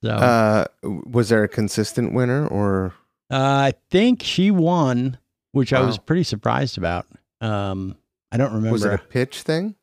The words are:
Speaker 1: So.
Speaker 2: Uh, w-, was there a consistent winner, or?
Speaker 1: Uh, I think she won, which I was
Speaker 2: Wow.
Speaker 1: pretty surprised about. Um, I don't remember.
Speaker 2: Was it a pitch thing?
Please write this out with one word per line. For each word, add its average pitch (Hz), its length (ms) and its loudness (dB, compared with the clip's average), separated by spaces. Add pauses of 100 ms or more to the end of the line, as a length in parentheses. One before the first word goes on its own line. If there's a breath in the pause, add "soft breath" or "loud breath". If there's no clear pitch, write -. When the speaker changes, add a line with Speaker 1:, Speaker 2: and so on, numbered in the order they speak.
Speaker 1:
So. 113 80 -4
Speaker 2:
Uh, 110 540 2 (180)
w-, 90 240 -8
was 117 220 0
there 110 160 4
a 104 40 -2
consistent 107 640 -2
winner, 127 340 0
or? 95 460 -2 (360)
Speaker 1:
Uh, 131 60 -4 (340)
I - 20 -4 (200)
think 233 320 4
she 190 260 2
won, 147 680 2 (340)
which 139 200 0
I 131 100 4
was 107 160 0
Speaker 2:
Wow. - 80 -16
Speaker 1:
pretty 165 180 0
surprised 120 520 -2
about. 87 300 -4 (340)
Um, 98 560 -4 (340)
I 113 60 -4
don't 123 160 0
remember. 110 200 0
Speaker 2:
Was 107 120 0
it 101 100 2
a 98 40 -2
pitch - 440 -4
thing? 180 400 -4